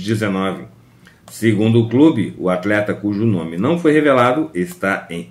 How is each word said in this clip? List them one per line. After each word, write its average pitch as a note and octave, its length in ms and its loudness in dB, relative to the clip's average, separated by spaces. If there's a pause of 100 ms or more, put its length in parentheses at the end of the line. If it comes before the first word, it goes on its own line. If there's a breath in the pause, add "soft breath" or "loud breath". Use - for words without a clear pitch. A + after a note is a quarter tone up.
dezenove. F#2+ 600 -4 (680 soft breath)
Segundo A2 500 2
o A2+ 80 0
clube, B2+ 500 2
o F2 100 -2
atleta G2 460 0
cujo G#2 300 -2
nome E2+ 320 -2
não C#3 220 0
foi E3 140 2
revelado C#3+ 600 2
está F#2+ 560 -4
em E2+ 200 -10